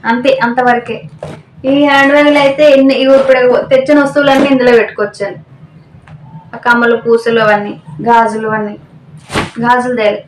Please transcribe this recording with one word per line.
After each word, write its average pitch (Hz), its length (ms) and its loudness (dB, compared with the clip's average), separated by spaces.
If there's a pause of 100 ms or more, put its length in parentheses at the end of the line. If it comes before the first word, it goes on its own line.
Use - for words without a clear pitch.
(120)
అంతే, 247 200 0 (140)
అంతవరకే. 240 520 -2 (720)
ఈ 277 40 2 (160)
హ్యాండ్ 277 240 2
బ్యాగ్‌లు 294 320 2
అయితే 277 180 0 (140)
ఎన్ని, 269 260 2
ఇవి 269 160 4
ఇప్పుడు 262 200 2 (320)
తెచ్చిన 269 320 2
వస్తువులన్నీ 277 500 0
ఇందులో 247 260 2
పెట్టుకోవచ్చండి. 202 600 -6 (1160)
ఆ - 100 -16
కమ్మలు, 240 300 2 (100)
పూసలు, 226 400 0
అవన్నీ, 208 280 -2 (340)
గాజులు, 220 420 0
అవన్నీ, 214 260 -6 (920)
గాజులు 247 360 0
తేలే 208 260 -2